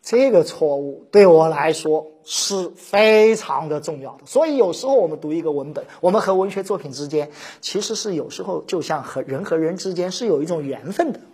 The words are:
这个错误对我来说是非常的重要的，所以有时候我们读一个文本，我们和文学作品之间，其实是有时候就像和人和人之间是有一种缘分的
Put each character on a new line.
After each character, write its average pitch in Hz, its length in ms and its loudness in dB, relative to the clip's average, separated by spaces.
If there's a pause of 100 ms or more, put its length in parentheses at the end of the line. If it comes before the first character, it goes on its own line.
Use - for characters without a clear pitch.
这 254 260 4
个 175 120 6
错 147 340 -2
误 143 340 -10
对 202 160 10
我 160 220 8
来 156 240 0
说 156 380 -2 (140)
是 185 460 -4
非 214 640 4
常 156 360 -6
的 147 100 -4
重 147 220 -10
要 123 140 -16
的， 143 100 -20
所 311 200 2
以 294 120 -2
有 185 140 4
时 170 120 -8
候 269 100 0
我 190 120 4
们 156 140 -6
读 151 120 -6
一 165 80 -2
个 156 120 -2
文 143 200 -6
本， 143 140 -10 (140)
我 180 100 2
们 208 100 2
和 190 140 0
文 190 160 0
学 196 120 -8
作 190 140 -4
品 143 160 -12
之 143 160 -10
间， 147 220 -4 (320)
其 - 180 -6
实 220 140 -6
是 202 200 -6
有 - 140 -6
时 - 140 -14
候 175 240 -6
就 165 160 -4
像 147 220 -6
和 - 180 -8
人 135 220 -8
和 170 120 -2
人 160 200 -2
之 185 180 -8
间 180 160 -4
是 233 160 -8
有 147 160 0
一 - 20 -4
种 165 180 -4
缘 135 300 -10
分 311 220 -2
的 - 60 -14 (140)